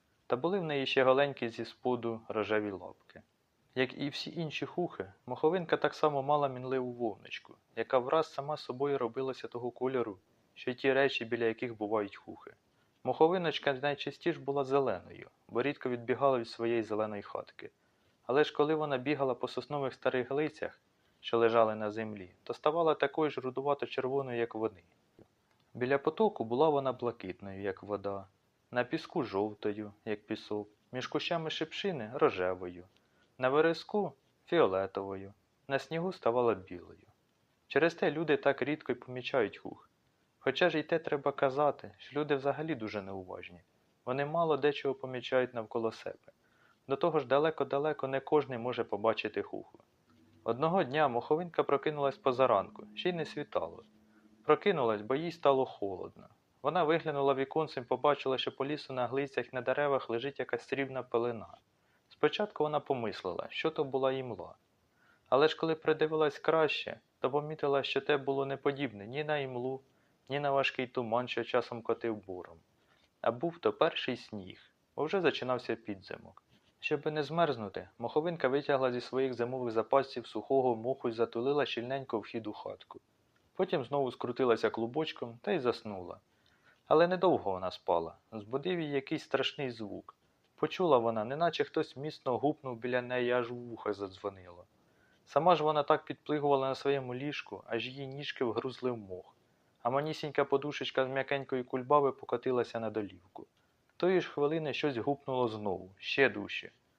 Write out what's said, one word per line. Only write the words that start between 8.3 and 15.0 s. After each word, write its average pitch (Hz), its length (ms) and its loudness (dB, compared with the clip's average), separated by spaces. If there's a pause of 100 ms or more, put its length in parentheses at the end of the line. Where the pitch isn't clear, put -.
сама 147 240 -6
собою 139 400 -2
робилася 127 500 -4
того 120 240 -6
кольору, 120 480 -2 (340)
що - 180 -4
й - 20 -6
ті 135 200 2
речі, 131 320 4
біля 117 200 0
яких 113 320 -2
бувають 104 380 0
хухи. - 380 -16 (500)
Моховиночка 156 680 2
найчастіше 143 640 -4
була 139 240 -2
зеленою, 131 640 0 (180)